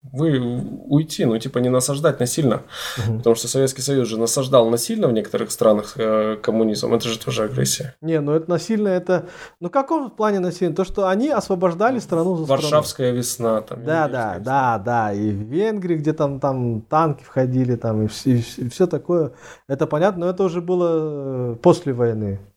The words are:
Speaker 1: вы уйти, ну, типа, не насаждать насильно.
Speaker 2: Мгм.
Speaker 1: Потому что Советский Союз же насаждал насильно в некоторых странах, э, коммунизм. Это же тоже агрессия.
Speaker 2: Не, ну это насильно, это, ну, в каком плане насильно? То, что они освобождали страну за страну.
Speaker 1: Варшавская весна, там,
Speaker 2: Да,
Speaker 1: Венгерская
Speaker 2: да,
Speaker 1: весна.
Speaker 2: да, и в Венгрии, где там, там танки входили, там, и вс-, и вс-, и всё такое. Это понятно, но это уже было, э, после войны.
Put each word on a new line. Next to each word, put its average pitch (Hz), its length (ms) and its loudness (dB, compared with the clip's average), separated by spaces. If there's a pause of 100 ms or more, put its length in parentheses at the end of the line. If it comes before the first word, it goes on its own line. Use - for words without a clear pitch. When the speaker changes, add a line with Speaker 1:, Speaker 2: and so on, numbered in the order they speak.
(140)
Speaker 1:
вы 143 260 2
уйти, 127 840 -2
ну, 113 140 2
типа, 135 200 -6
не 127 100 2
насаждать 139 500 2
насильно. 123 420 2 (360)
Speaker 2:
Мгм. 113 200 -2
Speaker 1:
Потому 117 180 4
что - 140 -6
Советский 135 320 0
Союз 135 260 0
же 110 120 -4
насаждал 120 500 4
насильно 170 380 0
в 127 60 4
некоторых 110 380 -2
странах, 107 460 2
э, 110 440 0
коммунизм. 110 520 0
Это 117 160 0
же 113 100 -4
тоже 120 240 -4
агрессия. 127 580 -2
Speaker 2:
Не, 156 200 0
ну 143 120 -2
это 160 160 0
насильно, 208 400 0
это, 180 380 0 (320)
ну, 175 80 -8
в 175 40 -6
каком 269 400 0
плане 214 280 0
насильно? 170 360 -2
То, 185 100 0
что 196 240 -2
они 226 200 2
освобождали 196 720 0
страну 170 380 0
за 160 80 -2
страну. 135 160 2
Speaker 1:
Варшавская 143 500 0
весна, 117 500 0
там, - 220 -12
Speaker 2:
Да, 156 240 2
Speaker 1:
Венгерская 110 320 -4
Speaker 2:
да, 127 380 2
Speaker 1:
весна. - 80 -
Speaker 2:
да, 113 280 0
и 104 180 0
в 101 180 -4
Венгрии, 180 480 0
где 151 160 0
там, 139 260 -2
там 123 420 0
танки 156 420 0
входили, 127 520 0
там, 110 280 0
и - 40 2
вс-, - 240 -4
и 123 60 6
вс-, - 280 -4
и 120 40 -4
всё 180 180 0
такое. 160 440 0 (360)
Это 139 200 -2
понятно, 175 400 0
но 185 40 0
это 185 120 0
уже 175 180 0
было, 156 920 0
э, - 80 -6
после 151 320 4
войны. 110 460 0 (180)